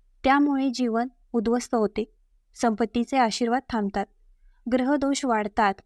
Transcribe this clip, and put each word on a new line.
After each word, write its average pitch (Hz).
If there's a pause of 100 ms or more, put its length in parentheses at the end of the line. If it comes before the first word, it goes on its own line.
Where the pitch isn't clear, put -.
(240)
त्यामुळे 277
जीवन 240 (260)
उद्ध्वस्त 240
होते, 214 (420)
संपत्तीचे 233
आशीर्वाद 240
थांबतात, 202 (680)
ग्रहदोष 277
वाढतात 214 (120)